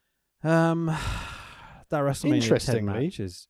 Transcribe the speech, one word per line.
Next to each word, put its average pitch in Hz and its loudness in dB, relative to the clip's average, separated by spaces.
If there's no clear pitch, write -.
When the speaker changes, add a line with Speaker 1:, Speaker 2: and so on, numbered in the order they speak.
Speaker 1:
Um, 165 2
<sighs> 160 -2
that 151 0
WrestleMania 139 0
ten 151 4
Speaker 2:
Interestingly, 113 2
Speaker 1:
match 180 -6
is 92 -10